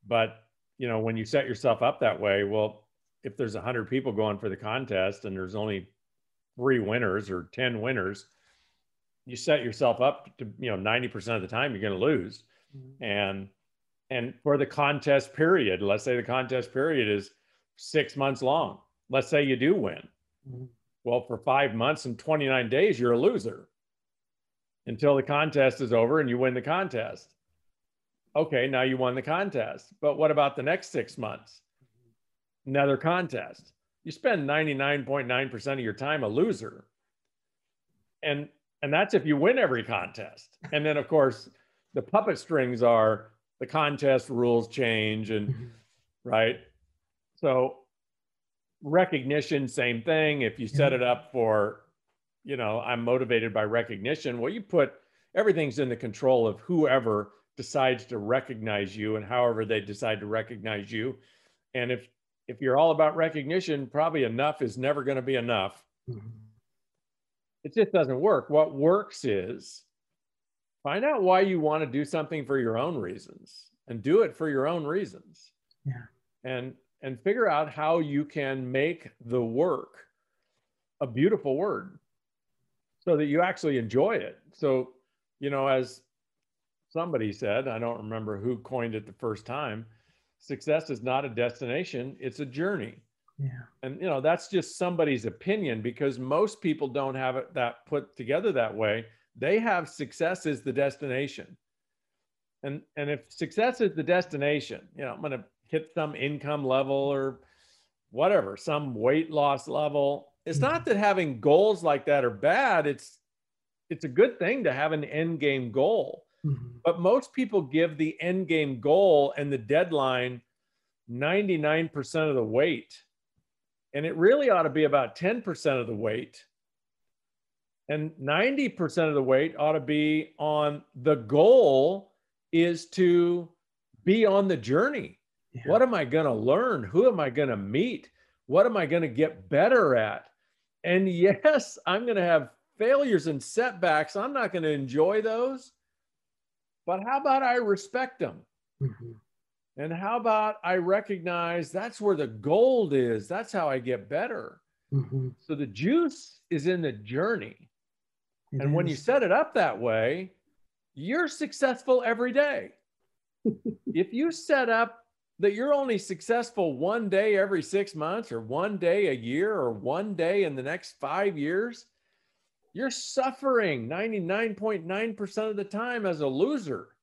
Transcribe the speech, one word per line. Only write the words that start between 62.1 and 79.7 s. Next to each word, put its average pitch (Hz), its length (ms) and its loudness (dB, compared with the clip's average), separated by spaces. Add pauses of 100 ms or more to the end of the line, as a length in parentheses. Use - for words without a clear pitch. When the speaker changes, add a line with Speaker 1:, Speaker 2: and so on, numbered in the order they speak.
Speaker 1:
if 123 140 -12
you're 131 160 2
all 160 140 6
about 151 260 4
recognition, 160 680 -2
probably 151 380 0
enough 131 380 0
is 120 160 -4
never 139 260 -2
gonna 131 180 -2
be 131 140 -2
enough. 113 480 -2 (260)
Speaker 2:
Mm-hmm. 110 180 -14 (1400)
Speaker 1:
It 147 80 -10
just 208 180 4
doesn't 135 280 4
work. 165 300 2
What 147 240 4
works 170 520 2
is 104 580 -4 (1000)
find 170 200 -2
out 285 180 2
why 185 200 6
you 190 180 2
wanna 151 260 0
do 135 200 -4
something 151 400 -4
for 135 120 0
your 113 200 0
own 151 200 -2
reasons - 720 -12 (180)
and 117 120 -8
do 160 200 4
it 202 140 0
for 160 140 -4
your 135 160 0
own 165 200 -2
reasons. 160 680 -8 (340)
Speaker 2:
Yeah. 120 180 -8 (420)
Speaker 1:
And, 127 280 -8 (280)
and 131 180 -10
figure 208 300 2
out 151 200 2
how 156 300 0
you 147 240 0
can 135 480 -4
make 147 380 0 (160)
the 123 180 0
work 127 540 -2 (1040)